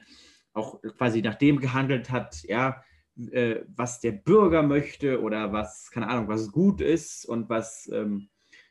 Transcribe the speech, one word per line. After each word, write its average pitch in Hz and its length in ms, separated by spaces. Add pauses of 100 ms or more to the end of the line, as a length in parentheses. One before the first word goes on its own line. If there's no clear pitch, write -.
(520)
auch - 300
quasi 117 400
nach 104 140
dem 143 260
gehandelt 131 500
hat, - 320
ja, 127 400 (480)
äh, 120 300 (120)
was - 280
der 113 100
Bürger 165 520
möchte 143 580
oder 107 320
was, - 380
keine 113 180
Ahnung, 117 180
was 107 240
gut 196 300
ist 156 440
und 113 220
was, 113 460
ähm, 104 340 (440)